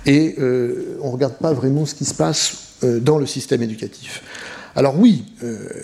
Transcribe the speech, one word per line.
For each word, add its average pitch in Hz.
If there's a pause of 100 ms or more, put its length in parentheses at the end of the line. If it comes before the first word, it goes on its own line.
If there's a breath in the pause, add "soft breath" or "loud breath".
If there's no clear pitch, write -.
et, 147
euh, 123
on 135
regarde 127
pas 160
vraiment 135
ce 143
qui 139
se -
passe, -
euh, 120
dans 151
le 139
système 123
éducatif. - (540 loud breath)
Alors 135
oui, 190 (180)
euh, 117 (280)